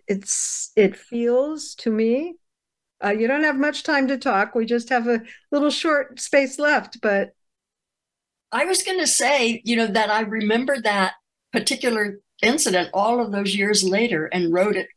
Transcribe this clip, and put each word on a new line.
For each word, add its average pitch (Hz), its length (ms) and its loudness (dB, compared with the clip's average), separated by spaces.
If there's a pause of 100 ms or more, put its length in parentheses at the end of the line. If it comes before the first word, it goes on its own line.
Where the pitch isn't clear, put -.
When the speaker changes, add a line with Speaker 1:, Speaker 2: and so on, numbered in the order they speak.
Speaker 1:
it's, - 680 -4
it 202 220 4
feels 247 800 -2
to - 160 -4
me? 240 440 0 (680)
Uh, 202 80 0
you 220 160 0
don't 285 160 0
have 294 140 0
much 294 260 -2
time 277 240 2
to 269 100 -2
talk. 214 360 0
We 226 120 0
just 233 240 -2
have 240 180 0
a 233 140 0 (300)
little 294 200 2
short 302 480 -2
space 277 400 0
left, 285 420 -2
but 202 320 0 (1160)
Speaker 2:
I 254 140 0
was 370 180 0
gonna 370 240 -2
say, 247 560 2
you 233 120 0
know, 226 120 2
that 214 220 2
I 214 120 2
remember 220 600 0
that 202 320 0 (400)
particular 220 680 -2 (240)
incident 208 500 2
all 226 280 2
of 208 100 -4
those 202 240 -2
years 202 280 2
later 185 440 0
and 175 260 0
wrote 196 220 2
it 185 220 -4